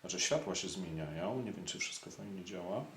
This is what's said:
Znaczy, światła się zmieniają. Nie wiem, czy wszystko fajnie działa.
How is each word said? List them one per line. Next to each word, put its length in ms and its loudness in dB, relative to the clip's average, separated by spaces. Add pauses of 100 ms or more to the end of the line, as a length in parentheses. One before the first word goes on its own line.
Znaczy, 200 0
światła 340 4
się 140 2
zmieniają. 720 0
Nie 100 -2
wiem, 120 -6
czy 140 -2
wszystko 320 -4
fajnie 340 -6
działa. 400 -2 (120)